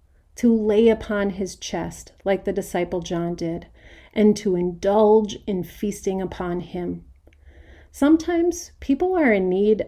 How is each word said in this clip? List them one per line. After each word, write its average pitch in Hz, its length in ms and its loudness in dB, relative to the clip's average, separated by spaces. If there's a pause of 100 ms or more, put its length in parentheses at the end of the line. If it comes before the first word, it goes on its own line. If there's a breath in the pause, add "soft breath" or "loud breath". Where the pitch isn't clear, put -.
(360)
to 233 180 4
lay 214 340 4
upon 208 420 0
his 190 260 -8
chest - 560 -10 (120)
like 190 200 -2
the 196 80 -2
disciple 185 480 -4
John 170 340 -4
did, 170 320 -8 (460 soft breath)
and 214 240 4
to 196 180 -2
indulge 202 920 2
in 185 180 -4
feasting 196 580 -6
upon 180 380 -8
him. 175 440 -10 (840 soft breath)
Sometimes 339 880 0
people 359 380 0
are 294 160 4
in 190 160 2
need 202 400 2